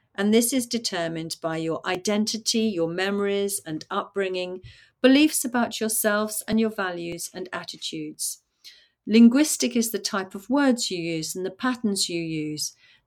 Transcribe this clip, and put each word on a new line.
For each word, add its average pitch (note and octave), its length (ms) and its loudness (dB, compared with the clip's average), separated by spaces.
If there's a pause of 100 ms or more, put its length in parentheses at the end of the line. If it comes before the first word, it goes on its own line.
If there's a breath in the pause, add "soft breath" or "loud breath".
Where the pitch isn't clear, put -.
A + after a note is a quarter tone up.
(160)
and G#3 180 2
this A#3 180 4
is B3+ 140 0
determined E3 760 -6
by D#3+ 160 -4
your D#3+ 280 -4
identity, G#3+ 800 -2
your E3+ 260 0
memories G3+ 760 -2
and D#3 240 -8
upbringing, F#3 680 -4 (420 soft breath)
beliefs C#4 440 6
about A#3 340 -2
yourselves G#3+ 640 0
and A3 140 0
your A3 100 2
values F3 640 -6
and F#3 200 -10
attitudes. D#3 880 -8 (680 loud breath)
Linguistic A#3 680 6
is A3+ 140 0
the G#3 60 -2
type G3 380 -6
of G3 140 -10
words B3+ 420 2
you F3+ 60 -4
use E3 380 -4
and F#3 100 -4
the F#3+ 60 -6
patterns A3 580 -2
you E3+ 120 -4
use. D3+ 520 -6 (340 soft breath)